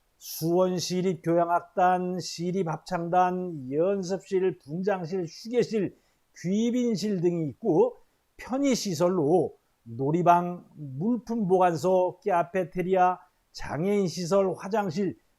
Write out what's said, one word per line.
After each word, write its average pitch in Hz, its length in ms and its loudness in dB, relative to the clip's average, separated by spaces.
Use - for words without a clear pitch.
수원시립교향악단, 180 2000 0
시립합창단, 175 1500 -2
연습실, 185 840 0
분장실, 180 680 -4
휴게실, 220 720 -2
귀빈실 214 840 0
등이 170 300 0
있고, 196 480 2
편의시설로 180 1200 0
놀이방, 170 840 0
물품보관소, 180 1500 0
카페테리아, 180 920 0
장애인시설, 185 1040 0
화장실, 190 640 -2